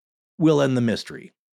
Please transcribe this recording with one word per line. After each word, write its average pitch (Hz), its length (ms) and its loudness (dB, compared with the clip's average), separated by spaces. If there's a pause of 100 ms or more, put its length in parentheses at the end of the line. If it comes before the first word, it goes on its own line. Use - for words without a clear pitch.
(400)
will 156 220 4
end 131 160 0
the 120 40 0
mystery. - 500 -4 (220)